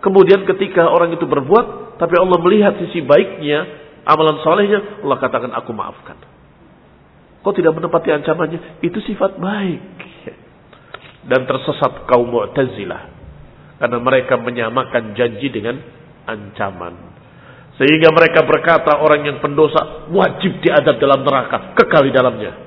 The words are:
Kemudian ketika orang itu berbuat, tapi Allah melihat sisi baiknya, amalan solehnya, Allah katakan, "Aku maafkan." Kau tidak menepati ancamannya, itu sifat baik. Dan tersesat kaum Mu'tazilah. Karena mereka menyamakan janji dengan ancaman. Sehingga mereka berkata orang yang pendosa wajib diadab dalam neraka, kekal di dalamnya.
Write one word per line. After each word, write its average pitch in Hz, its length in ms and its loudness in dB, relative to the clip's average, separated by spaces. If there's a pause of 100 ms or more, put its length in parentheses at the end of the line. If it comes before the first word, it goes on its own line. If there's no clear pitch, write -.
Kemudian 190 420 6
ketika 180 460 0
orang 170 240 2
itu 165 100 -4
berbuat, 147 720 -2
tapi 165 220 -2
Allah 180 240 2
melihat 202 400 4
sisi 175 180 -6
baiknya, 147 640 2 (400)
amalan 156 380 2
solehnya, 202 600 0
Allah 139 200 -2
katakan, 123 320 -4
"Aku 120 180 -8
maafkan." - 460 -12 (1200)
Kau 202 140 -2
tidak 160 240 2
menepati 170 320 -2
ancamannya, 165 720 -4
itu 175 240 -4
sifat 196 320 -4
baik. 190 440 -6 (1400)
Dan 127 200 0
tersesat 131 640 -4
kaum 120 160 4
Mu'tazilah. 110 760 -4 (760)
Karena 120 200 -2
mereka 127 400 0
menyamakan 117 760 -4
janji 120 360 -4
dengan 113 280 -6 (480)
ancaman. 98 680 -10 (840)
Sehingga 156 380 4
mereka 160 320 4
berkata 151 580 2
orang 147 220 2
yang 135 160 -6
pendosa 147 680 0
wajib 185 560 -2
diadab 147 320 2
dalam 135 300 2
neraka, 131 500 -2
kekal 139 320 4
di 120 60 -2
dalamnya. 113 380 0 (140)